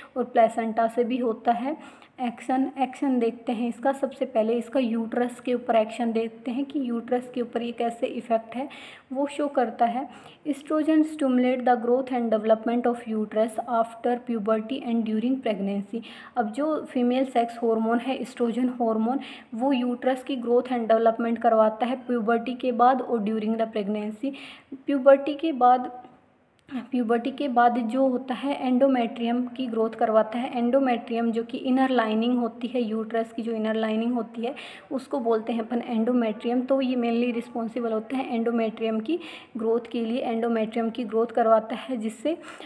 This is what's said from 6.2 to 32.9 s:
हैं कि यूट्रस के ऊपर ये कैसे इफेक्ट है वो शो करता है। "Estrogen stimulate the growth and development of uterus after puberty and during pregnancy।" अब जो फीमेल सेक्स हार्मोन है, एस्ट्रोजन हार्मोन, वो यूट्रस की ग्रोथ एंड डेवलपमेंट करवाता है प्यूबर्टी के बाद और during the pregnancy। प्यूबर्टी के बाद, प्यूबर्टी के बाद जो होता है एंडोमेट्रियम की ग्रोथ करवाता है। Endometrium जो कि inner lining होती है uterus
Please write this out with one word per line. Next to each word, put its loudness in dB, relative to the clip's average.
हैं -4
कि -4
यूट्रस -4
के -2
ऊपर -4
ये -6
कैसे -4
इफेक्ट -4
है -6
वो 0
शो -4
करता 0
है। -2
"Estrogen 2
stimulate 2
the 4
growth 2
and 0
development 2
of 2
uterus 0
after 0
puberty 0
and 0
during 0
pregnancy।" -4
अब 0
जो -2
फीमेल 0
सेक्स 0
हार्मोन 2
है, -4
एस्ट्रोजन -2
हार्मोन, 0
वो 2
यूट्रस 0
की -4
ग्रोथ 2
एंड 0
डेवलपमेंट 4
करवाता 4
है 0
प्यूबर्टी 0
के -2
बाद 4
और -2
during 0
the 0
pregnancy। -4
प्यूबर्टी 6
के -2
बाद, 4
प्यूबर्टी 0
के -4
बाद 4
जो 2
होता -2
है -4
एंडोमेट्रियम 2
की -6
ग्रोथ 0
करवाता 2
है। -4
Endometrium 2
जो -2
कि -8
inner 2
lining 2
होती -4
है -2
uterus -2